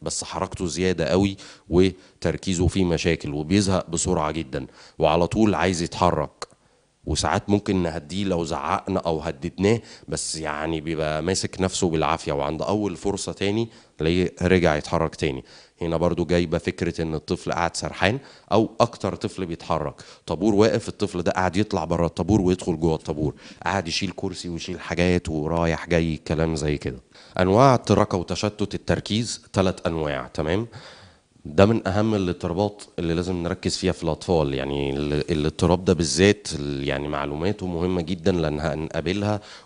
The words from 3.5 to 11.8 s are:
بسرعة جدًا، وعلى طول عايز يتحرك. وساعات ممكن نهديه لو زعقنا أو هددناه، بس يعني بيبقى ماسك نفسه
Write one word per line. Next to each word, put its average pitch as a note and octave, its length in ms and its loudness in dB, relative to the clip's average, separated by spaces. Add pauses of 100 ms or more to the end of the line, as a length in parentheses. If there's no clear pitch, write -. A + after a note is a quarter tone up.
بسرعة E2 400 0
جدًا، C#2+ 360 -6 (320)
وعلى D#2+ 280 4
طول G#2 280 4
عايز E2+ 280 2
يتحرك. D#2 680 0 (540)
وساعات D#2+ 460 0
ممكن G2+ 320 2
نهديه E2 420 -4
لو F2 200 0
زعقنا E2 560 -2
أو D#2+ 200 -2
هددناه، F2 600 0 (280)
بس - 280 -6
يعني D#2 440 -4
بيبقى D#2 420 -2
ماسك F#2 380 -2
نفسه F#2 300 0